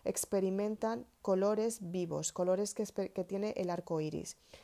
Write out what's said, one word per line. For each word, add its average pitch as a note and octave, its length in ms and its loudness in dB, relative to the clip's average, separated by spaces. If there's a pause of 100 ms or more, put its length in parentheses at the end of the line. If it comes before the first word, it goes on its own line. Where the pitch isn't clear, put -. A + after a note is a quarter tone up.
experimentan G#3 1000 0 (160)
colores G#3 580 4
vivos, E3+ 520 -2
colores F#3 420 2
que - 80 -2
espe-, G3 320 -4
que F#3 100 -2
tiene G3 320 -2
el F3+ 140 0
arco F3 320 -2
iris. D#3 340 -4 (280)